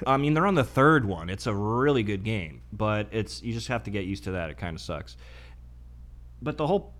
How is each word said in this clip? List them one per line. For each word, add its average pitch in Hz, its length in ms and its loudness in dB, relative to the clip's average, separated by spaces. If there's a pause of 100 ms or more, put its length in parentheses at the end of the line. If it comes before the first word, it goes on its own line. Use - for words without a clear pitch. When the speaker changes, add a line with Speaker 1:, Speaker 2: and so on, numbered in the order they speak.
Speaker 1:
<laughs> - 60 -4
Speaker 2:
I 135 100 6
mean, 143 160 4
they're 160 140 6
on 202 80 4
the 139 100 6
third 139 400 6
one. 87 240 -4
It's 98 180 -6
a 110 80 0
really 120 480 2
good 101 220 -2
game, 95 380 -4 (100)
but 107 400 0
it's, 107 300 -4
you 117 100 -4
just 117 160 -6
have 120 160 -2
to 104 60 -6
get 101 160 -2
used 95 180 -6
to 95 80 -6
that. 87 160 -4
It 73 80 -10
kinda 85 220 -6
sucks. - 400 -10 (1200)
But 147 160 -6
the 151 100 0
whole, 190 340 -2